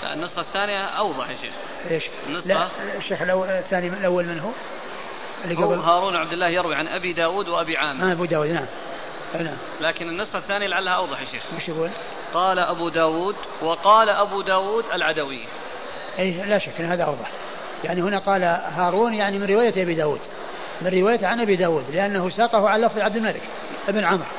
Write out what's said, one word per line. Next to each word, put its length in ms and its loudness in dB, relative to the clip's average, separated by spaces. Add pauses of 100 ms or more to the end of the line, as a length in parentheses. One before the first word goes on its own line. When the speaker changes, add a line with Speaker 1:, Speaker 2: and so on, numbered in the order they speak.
Speaker 1:
لا، 100 -4
النسخة 280 -6
الثانية 440 -2
أوضح 440 -2
يا 120 -6
شيخ. 120 -8 (380)
Speaker 2:
إيش؟ 120 0 (240)
Speaker 1:
النسخة 260 -2
Speaker 2:
لا، 140 2 (300)
الشيخ 240 -4
الأول... 260 2
الثاني، 400 0
الأول 380 0
من 140 -6
هو؟ 100 -6 (960)
اللي 140 -2
Speaker 1:
هو 140 4
Speaker 2:
قبل؟ 80 2
Speaker 1:
هارون 360 4
عبد 180 0
الله 160 2
يروي 260 2
عن 120 0
أبي 260 -2
داود 340 0
وأبي 300 0
عامر. 320 0
Speaker 2:
آه، 20 2
أبو 140 0
داود، 220 2
نعم. 180 0 (680)
نعم. 240 -4 (240)
Speaker 1:
لكن 280 -2
النسخة 280 -4
الثانية 300 -2
لعلها 260 0
أوضح 260 -2
يا 60 -8
شيخ. 180 -10 (140)
Speaker 2:
وش 100 -6
يقول؟ 220 -2 (440)
Speaker 1:
قال 260 4
أبو 300 0
داود، 460 2 (260)
وقال 480 6
أبو 320 2
داود 520 2
العدوي. 540 0 (720)
Speaker 2:
أي، 120 2
لا 280 2
شك 200 -6
أن 60 -2
هذا 180 0
أوضح، 280 -2 (520)
يعني 180 0
هنا 160 2
قال 260 2 (320)
هارون، 380 4
يعني 240 0
من 100 -2
رواية 360 4
أبي 120 0
داود، 240 0 (600)
من 200 2
رواية 240 4
عن 140 2
أبي 160 4
داود، 380 2
لأنه 360 2
ساقه 400 4
على 160 4
لفظ 140 2
عبد 160 2
الملك 260 -2 (460)
بن 160 2
عمرو 220 2 (140)